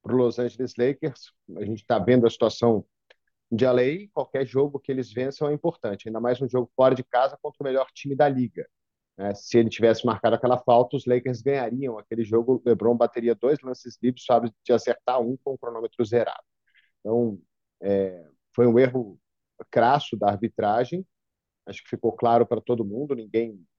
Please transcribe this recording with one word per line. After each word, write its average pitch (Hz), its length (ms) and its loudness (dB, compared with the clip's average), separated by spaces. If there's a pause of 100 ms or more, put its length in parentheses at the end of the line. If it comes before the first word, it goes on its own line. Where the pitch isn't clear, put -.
pro 117 140 -4
Los 120 240 2
Angeles 123 380 -6
Lakers. 139 560 -4 (240)
A 104 80 -8
gente 104 200 -8
tá 110 140 0
vendo 120 260 4
a 113 40 6
situação 113 560 0 (680)
de 117 120 0
L 123 160 4
A, 165 320 -2
qualquer 135 340 -4
jogo 139 340 -2
que 139 120 -8
eles 131 220 -6
vençam 135 340 -4
é 147 60 -2
importante, 117 560 -6
ainda 113 100 -8
mais 120 220 -2
um 127 80 -4
jogo 123 260 -2
fora 131 200 6
de 123 80 -8
casa 135 360 -2
contra - 220 -12
o - 20 -8
melhor 131 300 -2
time 139 220 -8
da 147 120 4
liga, 123 400 -2 (480)
né? 101 200 -4
Se - 240 2
ele 113 100 4
tivesse 113 340 2
marcado 113 320 0
aquela 123 220 0
falta, 123 400 2
os - 80 -6
Lakers 123 380 -2
ganhariam 131 540 -4
aquele 113 260 -6
jogo, 117 320 2
o 113 120 -6
LeBron 117 300 4
bateria 117 380 0
dois 143 260 0
lances 127 400 -14
livres, 123 240 -2
sabe, 120 260 2 (120)
de 123 100 2
acertar 123 480 0
um 123 220 -4
com 139 100 -6
o 127 60 -10
cronômetro 117 440 -8
zerado. 113 400 -2 (560)
Então, 110 400 -2 (440)
é, 95 420 -2 (260)
foi 120 140 4
um 117 140 6
erro 123 380 0 (520)
crasso 123 480 2
da 101 100 0
arbitragem, 107 760 -2 (640)
acho - 160 -16
que - 60 -20
ficou 117 240 -2
claro 117 340 2
pra 110 120 -2
todo 117 240 -4
mundo, 127 320 -6
ninguém, 110 480 -4 (160)